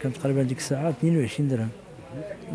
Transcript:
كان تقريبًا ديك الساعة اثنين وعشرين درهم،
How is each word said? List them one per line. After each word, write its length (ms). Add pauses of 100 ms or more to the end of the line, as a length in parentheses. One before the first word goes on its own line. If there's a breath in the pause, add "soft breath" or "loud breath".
كان 120
تقريبًا 300
ديك 140
الساعة 320
اثنين 280
وعشرين 320
درهم، 200 (840)